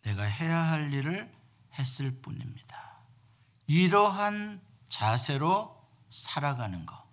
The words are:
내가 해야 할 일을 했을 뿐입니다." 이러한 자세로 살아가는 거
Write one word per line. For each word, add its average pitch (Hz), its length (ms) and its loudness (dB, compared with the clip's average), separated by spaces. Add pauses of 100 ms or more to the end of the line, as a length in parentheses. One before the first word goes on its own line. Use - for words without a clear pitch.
내가 101 200 -2
해야 160 480 0
할 151 220 0
일을 160 380 -2 (460)
했을 131 460 -4
뿐입니다." - 760 -12 (680)
이러한 202 920 4 (280)
자세로 139 880 0 (320)
살아가는 120 760 -4
거 - 260 -18